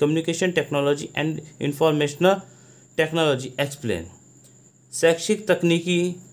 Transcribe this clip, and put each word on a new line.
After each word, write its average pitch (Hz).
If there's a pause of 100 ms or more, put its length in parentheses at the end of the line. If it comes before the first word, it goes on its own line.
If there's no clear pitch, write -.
communication 165
technology 143 (120)
and 156 (240)
informational 151 (640)
technology? 156
Explain।" 113 (920)
शैक्षिक 165
तकनीकी, 175 (180)